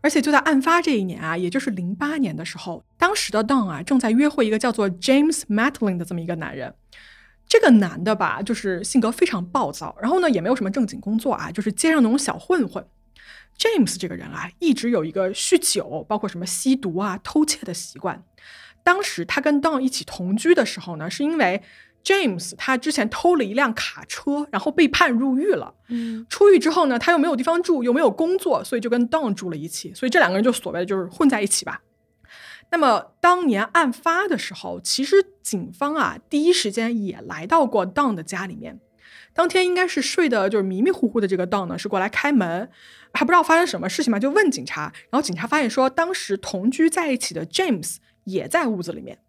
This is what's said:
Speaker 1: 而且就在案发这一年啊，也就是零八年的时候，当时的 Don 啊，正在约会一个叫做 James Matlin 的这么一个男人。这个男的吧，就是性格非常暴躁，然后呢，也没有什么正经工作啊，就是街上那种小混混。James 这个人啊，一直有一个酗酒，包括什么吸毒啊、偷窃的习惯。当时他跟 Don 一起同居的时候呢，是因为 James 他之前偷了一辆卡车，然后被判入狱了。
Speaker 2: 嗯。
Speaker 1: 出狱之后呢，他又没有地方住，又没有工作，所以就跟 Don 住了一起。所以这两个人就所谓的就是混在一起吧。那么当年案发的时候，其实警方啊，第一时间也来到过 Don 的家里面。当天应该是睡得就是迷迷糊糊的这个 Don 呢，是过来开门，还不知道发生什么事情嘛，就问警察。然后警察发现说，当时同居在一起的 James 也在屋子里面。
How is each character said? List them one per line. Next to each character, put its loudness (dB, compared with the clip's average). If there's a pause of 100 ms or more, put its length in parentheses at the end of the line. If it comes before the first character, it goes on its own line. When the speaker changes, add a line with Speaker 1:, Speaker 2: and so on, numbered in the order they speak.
Speaker 1:
而 2
且 2
就 0
在 6
案 2
发 4
这 0
一 0
年 -6
啊， -4
也 -2
就 -2
是 -4
零 -4
八 -4
年 -2
的 -10
时 -12
候， -12 (120)
当 0
时 -4
的 2
Don 0
啊， -8
正 2
在 0
约 4
会 2
一 0
个 0
叫 0
做 0
James 2
Matlin 0
的 -6
这 -8
么 -4
一 -10
个 -4
男 -10
人。 -10 (720)
这 4
个 6
男 4
的 0
吧， -4
就 -4
是 -4
性 0
格 0
非 2
常 -4
暴 -2
躁， -10
然 -2
后 4
呢， 2
也 2
没 -2
有 2
什 -6
么 -2
正 0
经 -10
工 -2
作 0
啊， -6
就 -6
是 -2
街 0
上 4
那 6
种 2
小 -2
混 0
混。 -10 (720)
James 2
这 -6
个 -8
人 -14
啊， -10 (100)
一 2
直 0
有 2
一 -6
个 -2
酗 2
酒， -2
包 -2
括 -4
什 -10
么 -6
吸 0
毒 -4
啊、 -2
偷 2
窃 -2
的 -8
习 -12
惯。 -6 (600)
当 2
时 -6
他 -2
跟 2
Don 0
一 0
起 -6
同 -4
居 4
的 4
时 -4
候 -10
呢， -6
是 -6
因 -2
为 2 (400)
James 0
他 -2
之 -2
前 0
偷 2
了 2
一 -4
辆 0
卡 -8
车， -4
然 -4
后 -2
被 4
判 2
入 2
狱 0
了。 -2 (140)
Speaker 2:
嗯。 -6
Speaker 1:
出 6
狱 8
之 2
后 2
呢， 0
他 2
又 4
没 4
有 0
地 -2
方 0
住， 0
又 2
没 2
有 4
工 0
作， 0
所 -4
以 -2
就 -4
跟 2
Don 0
住 -6
了 -6
一 -8
起。 -12
所 -6
以 2
这 4
两 6
个 0
人 2
就 4
所 -6
谓 -4
的 -2
就 -2
是 -4
混 2
在 2
一 -2
起 -2
吧。 -10 (920)
那 0
么 2
当 4
年 2
案 2
发 -2
的 -2
时 -8
候， -10
其 -4
实 4 (160)
警 -6
方 -4
啊， -2 (100)
第 0
一 6
时 0
间 -2
也 -6
来 -12
到 4
过 0
Don -2
的 -6
家 -8
里 -12
面。 -16 (540)
当 2
天 2
应 2
该 2
是 -2
睡 2
得 2
就 2
是 0
迷 -2
迷 4
糊 0
糊 0
的 0
这 0
个 -2
Don -2
呢， -6
是 -8
过 0
来 0
开 -2
门， 0 (420)
还 0
不 2
知 4
道 6
发 4
生 4
什 -6
么 -4
事 -2
情 2
嘛， 2
就 0
问 4
警 -8
察。 -8 (160)
然 0
后 0
警 -4
察 -6
发 2
现 2
说， 2
当 -2
时 -4
同 -4
居 2
在 0
一 0
起 -8
的 -6
James -2 (300)
也 -4
在 0
屋 -4
子 -8
里 -10
面。 -16 (120)